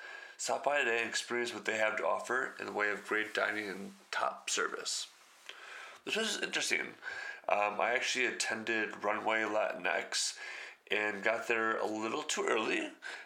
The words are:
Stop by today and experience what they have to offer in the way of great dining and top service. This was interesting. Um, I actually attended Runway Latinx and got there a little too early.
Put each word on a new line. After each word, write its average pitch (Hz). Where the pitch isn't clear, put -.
Stop -
by 143
today 117
and 113
experience 117
what 104
they 107
have 107
to -
offer 117
in 104
the 101
way 104
of 101
great 107
dining 104
and 98
top -
service. -
This 196
was 214
interesting. -
Um, 101
I 110
actually 127
attended 110
Runway 107
Latinx 92
and 104
got 113
there 113
a 104
little 110
too -
early. 113